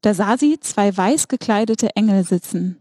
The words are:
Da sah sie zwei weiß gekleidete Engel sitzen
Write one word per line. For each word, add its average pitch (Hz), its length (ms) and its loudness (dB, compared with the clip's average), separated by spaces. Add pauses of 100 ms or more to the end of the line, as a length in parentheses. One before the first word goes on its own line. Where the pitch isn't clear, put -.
Da 214 120 2
sah 202 240 0
sie 302 220 2
zwei 202 360 0
weiß 208 300 0
gekleidete 220 720 -2
Engel 202 260 2
sitzen 175 580 -4